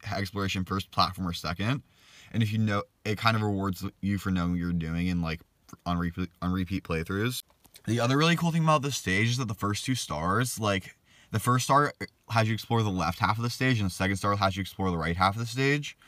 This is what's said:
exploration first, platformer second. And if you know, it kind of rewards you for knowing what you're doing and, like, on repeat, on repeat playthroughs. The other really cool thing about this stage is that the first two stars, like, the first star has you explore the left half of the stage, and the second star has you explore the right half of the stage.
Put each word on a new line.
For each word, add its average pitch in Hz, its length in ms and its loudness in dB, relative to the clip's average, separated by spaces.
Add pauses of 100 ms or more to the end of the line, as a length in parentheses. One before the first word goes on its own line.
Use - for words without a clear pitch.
exploration 98 560 -4
first, 95 280 -6
platformer 90 420 -2
second. 101 480 -4 (480)
And 113 140 0
if 104 80 -2
you 113 60 0
know, 104 260 2 (200)
it 107 140 -2
kind 113 180 2
of 107 60 0
rewards 98 420 -2 (160)
you 98 180 0
for 98 120 -2
knowing 87 220 2
what 87 80 0
you're 87 120 -2
doing 85 360 -2
and, 90 120 0
like, 80 200 -4 (440)
on 87 140 0
repeat, 85 320 -4 (100)
on 90 120 -2
repeat 92 320 -2
playthroughs. 95 580 -2 (440)
The 113 120 0
other 120 180 2
really 165 200 4
cool 165 160 0
thing 165 100 2
about 156 200 4
this 139 140 -2
stage 101 340 2
is 120 80 0
that 123 100 0
the 107 60 -4
first 101 300 -4
two 131 120 0
stars, 95 640 -2
like, 101 360 -2 (360)
the 110 80 0
first 123 240 2
star 143 280 4 (380)
has 113 160 4
you 110 80 0
explore 113 300 2
the 104 40 2
left 87 300 0
half 110 200 2
of 117 40 -2
the 120 80 0
stage, 127 300 2
and 101 60 2
the 90 60 -2
second 98 220 0
star 101 220 0
has 98 200 2
you 98 40 -4
explore 95 320 -2
the 87 40 0
right 82 200 -2
half 95 180 4
of 113 60 -6
the 117 60 -4
stage. 139 600 -2